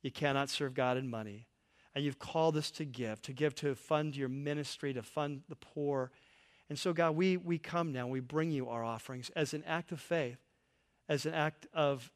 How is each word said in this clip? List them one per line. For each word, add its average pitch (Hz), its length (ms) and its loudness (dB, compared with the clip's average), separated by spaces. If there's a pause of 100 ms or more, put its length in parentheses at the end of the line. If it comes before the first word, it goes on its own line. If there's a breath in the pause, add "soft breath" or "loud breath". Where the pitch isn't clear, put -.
You 135 100 -2
cannot 139 380 2
serve 135 240 -2
God 127 240 4
and 131 120 -2
money. 110 380 -8 (460 soft breath)
And 139 100 0
you've 143 160 0
called 160 380 2
us 151 140 -2
to - 140 -6
give, 117 380 -4
to 135 100 -10
give 143 220 2
to 143 200 -2
fund 151 400 0
your 139 140 -2
ministry, 143 640 -4
to 123 100 -4
fund 147 440 -4
the 156 80 -12
poor. 139 560 -2 (580 soft breath)
And 147 80 -6
so, 185 160 0
God, 165 220 4
we, 180 220 4
we 170 220 0
come 165 320 0
now, 127 160 -2
we 131 120 0
bring 151 320 0
you 127 180 0
our 117 140 -2
offerings 117 520 -6
as 151 180 2
an 151 140 -4
act 165 240 -4
of 165 80 -6
faith, 135 400 -2 (680)
as 147 180 0
an 160 80 0
act 156 400 0
of 139 420 0